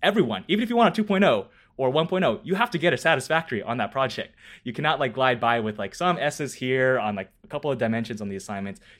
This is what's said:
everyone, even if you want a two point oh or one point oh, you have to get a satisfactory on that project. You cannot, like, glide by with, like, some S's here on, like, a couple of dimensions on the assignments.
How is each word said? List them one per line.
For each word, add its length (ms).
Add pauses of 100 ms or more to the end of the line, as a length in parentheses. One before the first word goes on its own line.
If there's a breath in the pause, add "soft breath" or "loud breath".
everyone, 480
even 140
if 60
you 60
want 180
a 20
two 80
point 200
oh 240 (300 soft breath)
or 120
one 180
point 180
oh, 180
you 120
have 160
to 60
get 160
a 40
satisfactory 640
on 160
that 140
project. 440 (280 loud breath)
You 100
cannot, 260
like, 140
glide 260
by 200
with, 180
like, 160
some 240
S's 380
here 440
on, 160
like, 140 (140)
a 40
couple 240
of 60
dimensions 420
on 100
the 60
assignments. 460 (180 loud breath)